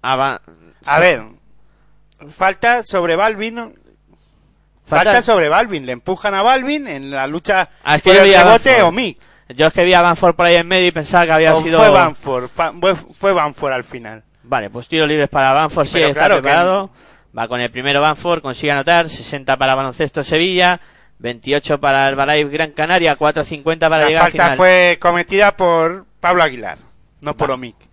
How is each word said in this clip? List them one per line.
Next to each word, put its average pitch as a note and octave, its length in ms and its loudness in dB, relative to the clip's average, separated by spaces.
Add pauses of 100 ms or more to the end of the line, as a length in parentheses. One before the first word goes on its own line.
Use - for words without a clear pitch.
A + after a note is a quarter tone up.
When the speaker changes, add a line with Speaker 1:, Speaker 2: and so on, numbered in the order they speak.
Speaker 1:
Ah, C3 140 -4
va. C3 260 -4 (420)
Speaker 2:
A C#3+ 120 -2
Speaker 1:
So- D#3 40 4
Speaker 2:
ver, D#3+ 220 2 (1040)
falta G#3 540 -2
sobre E3+ 320 -4
Balvin, G#3+ 400 -4
¿no? A#3 180 -14 (1120)
Speaker 1:
Falta. F3+ 280 0
Speaker 2:
Falta A#3 100 2
sobre F#3+ 260 2
Balvin, F3+ 380 -2
le B2+ 60 -8
empujan F#3 420 -6
a G3 80 -2
Balvin C4 460 -2
en C#3 240 -12
la C3+ 160 -6
lucha F3 420 -4 (140)
Speaker 1:
Ah, C#3+ 100 0
es D3+ 80 -2
que F3+ 80 2
Speaker 2:
por F#3+ 60 8
Speaker 1:
yo G3+ 80 8
Speaker 2:
el G3 40 6
Speaker 1:
vi G3 60 6
a F3+ 80 6
Speaker 2:
rebote, F3+ 280 4
Speaker 1:
Banford. A3 180 4
Speaker 2:
o E3 40 0
Mick. G3+ 260 -6 (360)
Speaker 1:
Yo C#3+ 140 2
es D#3 40 0
que F3+ 120 0
vi F3+ 100 4
a F3 80 6
Banford E3+ 320 2
por F3 120 0
ahí E3+ 100 4
en E3+ 100 0
medio F3+ 220 0
y - 20 2
pensaba E3+ 360 0
que D#3+ 60 0
había D#3+ 220 4
Speaker 2:
O D#3+ 80 0
Speaker 1:
sido E3 160 0
Speaker 2:
fue G#3+ 120 6
Banford, C#3+ 580 0
fa-, E3 320 -4
fue, F#3 160 0
fue - 360 -4
Banford D3+ 400 -4
al B2+ 120 -6
final. A2 400 -18 (180)
Speaker 1:
Vale, A#2+ 280 -6
pues A#2+ 180 -16
tiro D#3+ 180 0
libres D3 220 -2
para C3+ 240 0
Banford, D3+ 340 0
sí, - 80 -10
Speaker 2:
Pero E3+ 140 2
Speaker 1:
está D3 140 -2
Speaker 2:
claro F#3+ 140 4
que C#3 60 -4
Speaker 1:
preparado. F3 480 0 (480)
Va A2+ 80 -6
con A#2+ 140 -6
el A#2+ 100 -4
primero C3+ 300 -2
Banford, D#3 420 -2
consigue C#3 300 -6
anotar, E3 360 0
sesenta C3+ 480 -6
para C3+ 200 0
Baloncesto C3+ 480 -6
Sevilla, F3+ 560 0 (380)
veintiocho C3+ 640 -4
para C3+ 280 0
Herbalife C#3+ 420 -2
Gran D3+ 220 -6
Canaria, E3 440 0
cuatro D3+ 280 -2
cincuenta D#3+ 440 -4
para D#3 140 2
Speaker 2:
La D3 60 2
Speaker 1:
llegar E3 160 2
al F3 80 0
Speaker 2:
falta F#3+ 120 0
Speaker 1:
final. C#3 120 0
Speaker 2:
fue F3+ 440 4
cometida F3+ 560 0
por E3+ 480 -2 (160)
Pablo F3 220 0
Aguilar, A#2 360 -6 (420)
no C#3+ 160 -10
por C#3+ 140 -4
Speaker 1:
Va. C3+ 40 -4
Speaker 2:
Omic. B2+ 220 -14 (160)